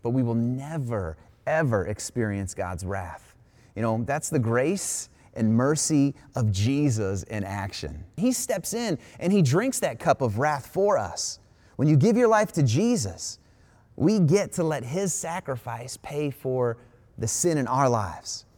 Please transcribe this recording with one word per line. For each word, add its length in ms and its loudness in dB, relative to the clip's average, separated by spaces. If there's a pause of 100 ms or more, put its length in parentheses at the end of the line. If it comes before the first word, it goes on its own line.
But 60 -2
we 140 2
will 120 0
never, 800 -4 (300)
ever 420 2
experience 680 -4
God's 320 -6
wrath. 480 -8 (440)
You 40 -4
know, 240 0
that's 240 -4
the 100 0
grace 680 0 (260)
and 220 2
mercy 580 2 (220)
of 160 0
Jesus 720 0
in 220 -6
action. 580 -8 (140)
He 160 2
steps 400 -4
in 260 -2 (220)
and 100 2
he 100 6
drinks 380 4
that 200 -2
cup 220 2
of 160 0
wrath 300 0
for 300 2
us. 420 -6 (380)
When 100 2
you 80 6
give 220 6
your 100 6
life 260 4
to 100 2
Jesus, 760 0 (560)
we 240 2
get 340 4
to 100 -2
let 200 -2
his 300 -4
sacrifice 840 -8
pay 340 -6
for 480 -2 (400)
the 100 -4
sin 300 0
in 100 0
our 200 2
lives. 580 -4 (120)